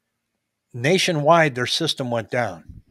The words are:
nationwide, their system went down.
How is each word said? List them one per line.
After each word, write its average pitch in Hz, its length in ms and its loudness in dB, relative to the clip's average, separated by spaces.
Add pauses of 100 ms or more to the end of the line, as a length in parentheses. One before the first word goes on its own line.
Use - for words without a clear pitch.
(720)
nationwide, 156 840 2
their 123 120 -4
system 135 440 -4
went 113 200 -6
down. 104 600 -8